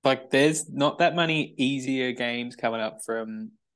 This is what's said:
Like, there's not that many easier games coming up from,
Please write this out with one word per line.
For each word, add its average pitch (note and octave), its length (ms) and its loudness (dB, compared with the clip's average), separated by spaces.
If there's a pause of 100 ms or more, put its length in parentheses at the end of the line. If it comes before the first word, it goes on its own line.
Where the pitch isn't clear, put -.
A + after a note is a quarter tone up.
Like, C3 260 2
there's D3+ 400 4
not - 300 0
that E3 160 4
many D#3+ 420 0
easier C3 540 0
games A#2+ 440 -6
coming A2+ 240 -2
up A2 240 -6
from, A2 480 -8 (240)